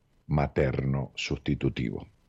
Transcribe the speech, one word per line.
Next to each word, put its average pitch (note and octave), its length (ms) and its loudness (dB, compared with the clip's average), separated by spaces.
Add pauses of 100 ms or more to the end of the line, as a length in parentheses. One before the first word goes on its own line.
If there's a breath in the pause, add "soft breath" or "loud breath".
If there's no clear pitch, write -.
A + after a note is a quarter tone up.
(280)
materno C2+ 880 2
sustitutivo, B1+ 920 -2 (200)